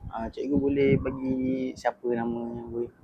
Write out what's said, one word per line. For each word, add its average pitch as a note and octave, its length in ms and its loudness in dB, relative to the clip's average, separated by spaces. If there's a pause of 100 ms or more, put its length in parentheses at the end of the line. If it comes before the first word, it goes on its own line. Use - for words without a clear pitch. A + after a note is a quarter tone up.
(120)
ah, A2+ 160 -4
cikgu C3 320 -2
boleh C#3 400 4
bagi C3 760 -2
siapa - 380 -2
nama A#2 300 0 (100)
yang A#2 180 -8
boleh? A#2+ 220 -4 (120)